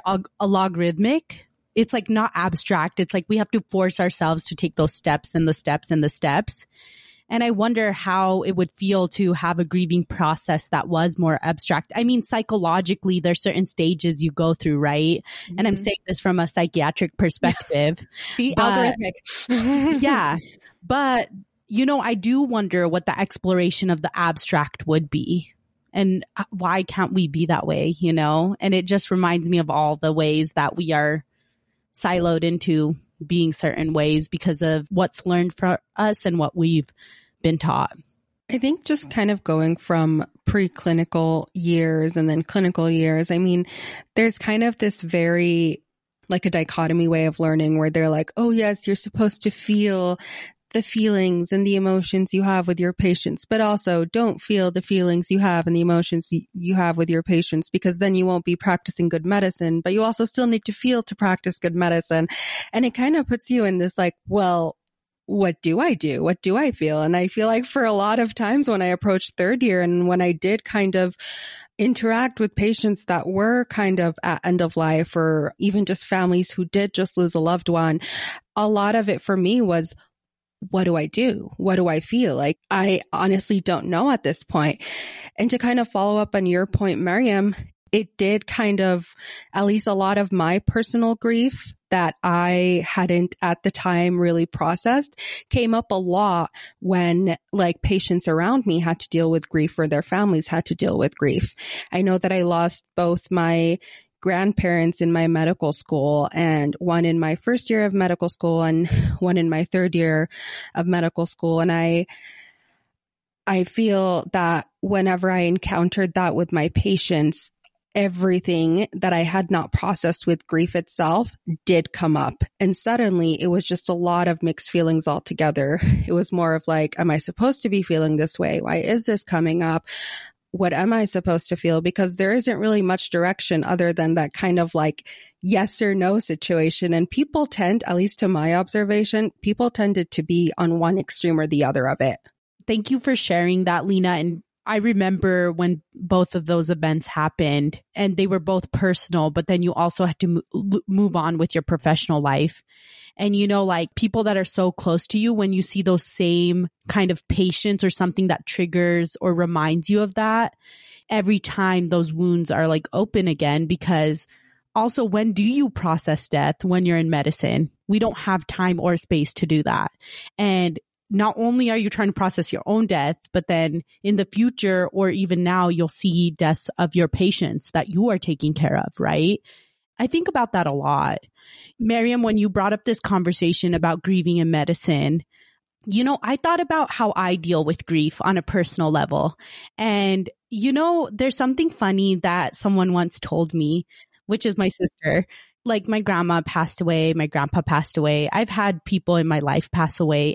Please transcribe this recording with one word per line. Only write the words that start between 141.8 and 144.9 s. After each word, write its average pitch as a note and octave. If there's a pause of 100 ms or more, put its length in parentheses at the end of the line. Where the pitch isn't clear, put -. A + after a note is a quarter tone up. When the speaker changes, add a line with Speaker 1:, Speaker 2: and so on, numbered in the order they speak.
Speaker 3:
of C3+
it. C3+ (480)
Speaker 1:
Thank A3
you C4
for C4
sharing F3+
that, F3
Lena. F#3
And E3+ (220)
I G#3+
remember F#3+